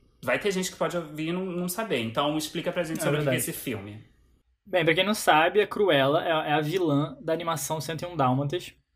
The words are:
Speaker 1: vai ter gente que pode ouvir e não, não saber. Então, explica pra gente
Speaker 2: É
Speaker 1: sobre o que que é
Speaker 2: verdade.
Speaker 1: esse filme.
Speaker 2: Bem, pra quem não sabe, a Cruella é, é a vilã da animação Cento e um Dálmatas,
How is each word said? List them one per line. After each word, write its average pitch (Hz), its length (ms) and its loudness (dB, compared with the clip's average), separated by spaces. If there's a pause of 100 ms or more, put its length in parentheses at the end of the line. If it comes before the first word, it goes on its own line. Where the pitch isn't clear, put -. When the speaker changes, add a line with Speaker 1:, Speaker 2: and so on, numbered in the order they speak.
(220)
Speaker 1:
vai 123 160 0
ter 208 140 0
gente 185 200 -2
que - 60 -18
pode 160 180 -2
ouvir 156 340 -6
e 170 40 -2
não, 185 120 -4
não 180 220 -4
saber. 180 340 -4
Então, 143 360 -2
explica 156 340 -6
pra 175 120 -2
gente 160 160 -4
Speaker 2:
É - 40 -4
Speaker 1:
sobre 147 140 0
o - 40 0
que - 20 -2
que 143 60 0
é - 40 2
Speaker 2:
verdade. 123 160 -2
Speaker 1:
esse 160 100 -8
filme. 104 440 -10 (600)
Speaker 2:
Bem, 185 200 2
pra 165 80 6
quem 185 120 4
não 208 100 0
sabe, 175 460 4
a 202 60 2
Cruella 156 560 4
é, 156 280 0
é - 20 2
a 151 80 2
vilã 151 580 0
da 165 140 -2
animação 165 480 -4
Cento 160 220 -6
e - 20 -6
um 175 100 -8
Dálmatas, 143 560 0 (240)